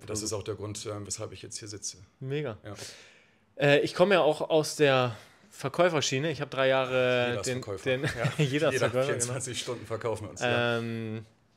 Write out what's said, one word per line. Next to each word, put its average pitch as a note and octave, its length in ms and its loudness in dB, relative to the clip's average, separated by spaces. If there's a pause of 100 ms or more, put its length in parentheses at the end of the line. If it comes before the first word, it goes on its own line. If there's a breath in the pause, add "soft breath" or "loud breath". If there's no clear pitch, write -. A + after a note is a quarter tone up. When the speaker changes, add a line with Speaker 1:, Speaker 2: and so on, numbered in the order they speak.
Speaker 1:
Und G2+ 80 -12
das G#2+ 100 -4
Speaker 2:
Voll G#2+ 60 -6
Speaker 1:
ist G#2+ 60 -4
Speaker 2:
gut. G#2+ 80 -4
Speaker 1:
auch F#2+ 40 -8
der G#2 120 -6
Grund, G2+ 300 -10
äh, G#2 200 -8
weshalb G2+ 260 -8
ich G2 120 -16
jetzt - 140 -14
hier A2 120 -12
sitze. - 280 -12 (220)
Speaker 2:
Mega. C3+ 460 -6
Speaker 1:
Ja. G#2 100 -12 (800 loud breath)
Speaker 2:
Äh, C#3+ 240 6
ich - 160 0
komme F#3+ 200 6
ja E3 60 6
auch D3+ 280 4
aus D#3 260 2
der C3 400 4 (340 loud breath)
Verkäuferschiene. D3+ 800 0
Ich D3+ 120 -6
habe C3 100 -6
drei C3 160 2
Jahre B2+ 640 2
Speaker 1:
Jeder A#2+ 100 -2
ist B2+ 80 -4
Speaker 2:
den, B2+ 160 -4
Speaker 1:
Verkäufer. G#2 260 -4
Speaker 2:
den C3 140 0
Speaker 1:
Ja. D3 60 0
Speaker 2:
<laughs> B2 280 -2
jeder D#3 60 2
ist C3 80 2
Speaker 1:
Jeder, D3+ 200 2
Speaker 2:
Verkäufer, A#2+ 200 0
genau. B2+ 140 2
Speaker 1:
vierundzwanzig B2 560 -4
Stunden G#2+ 240 -8
verkaufen A2 400 -4
wir E2 60 -12
uns, - 100 -10
ja. A#2+ 380 2
Speaker 2:
Ähm, A2+ 460 -6 (320)